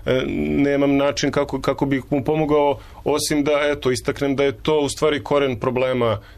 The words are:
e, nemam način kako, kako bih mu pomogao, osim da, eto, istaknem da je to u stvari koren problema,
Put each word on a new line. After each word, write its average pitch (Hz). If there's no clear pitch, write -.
e, 127
nemam 143
način 139
kako, 135
kako 139
bih 135
mu 139
pomogao, 151
osim 147
da, 151
eto, 143
istaknem 139
da 139
je 139
to 156
u 147
stvari 147
koren 139
problema, 123